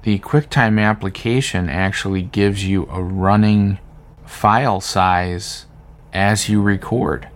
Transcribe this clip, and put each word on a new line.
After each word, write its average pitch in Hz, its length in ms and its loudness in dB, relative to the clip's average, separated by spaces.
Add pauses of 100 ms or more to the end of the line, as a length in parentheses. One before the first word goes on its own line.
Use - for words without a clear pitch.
the 104 160 0
QuickTime 113 640 0
application 107 880 -2
actually 95 520 -2
gives 98 440 0
you 95 260 0
a 90 100 -6
running 98 760 2 (460)
file 107 560 0
size 90 840 0 (480)
as 101 360 2
you 104 120 4
record. 98 760 -2